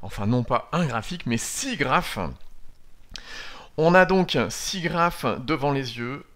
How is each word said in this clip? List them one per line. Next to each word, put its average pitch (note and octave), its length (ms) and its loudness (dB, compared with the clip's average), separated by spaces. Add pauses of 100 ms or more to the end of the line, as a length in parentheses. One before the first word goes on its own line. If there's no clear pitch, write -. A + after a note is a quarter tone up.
enfin G2+ 240 -6
non B2 160 4
pas A#2+ 300 0
un E3 160 2
graphique, A#2+ 400 -4
mais A#2 100 2
six B3+ 400 -4
graphes. C#3+ 400 0 (1600)
On E3 160 6
a F#3 120 10
donc F3+ 320 4 (120)
six - 320 -6
graphes E3+ 440 0 (200)
devant C#3+ 260 0
les B2+ 260 -2
yeux B2+ 280 -8 (100)